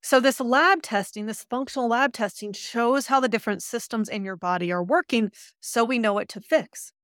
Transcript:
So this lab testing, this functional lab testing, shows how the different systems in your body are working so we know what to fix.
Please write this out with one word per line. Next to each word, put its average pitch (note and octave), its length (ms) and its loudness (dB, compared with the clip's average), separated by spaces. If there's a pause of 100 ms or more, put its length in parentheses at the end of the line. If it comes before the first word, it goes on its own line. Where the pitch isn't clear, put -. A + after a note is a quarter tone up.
So C4 180 6
this C4 200 2
lab D4 420 4
testing, G#3 420 -4
this G#3+ 240 -8
functional B3+ 400 -4
lab B3 240 2
testing, G#3 400 -6
shows A#3+ 540 0
how C4+ 120 2
the B3+ 120 2
different G#3+ 320 -2
systems A3+ 480 -6
in G3+ 140 -6
your F#3+ 120 -8
body F3 340 -2
are F3+ 140 -2
working A#3 480 0 (260)
so - 260 0
we B3 140 0
know A3 140 2
what G#3 160 -2
to G3 140 -12
fix. - 500 -2 (120)